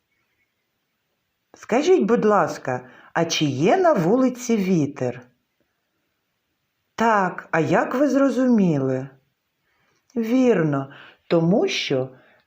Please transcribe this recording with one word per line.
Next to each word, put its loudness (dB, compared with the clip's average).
Скажіть, 0
будь 0
ласка, -2
а 0
чи -2
є 0
на 2
вулиці 0
вітер? -2
Так, -2
а 0
як 0
ви 2
зрозуміли? 0
Вірно, 0
тому 2
що -4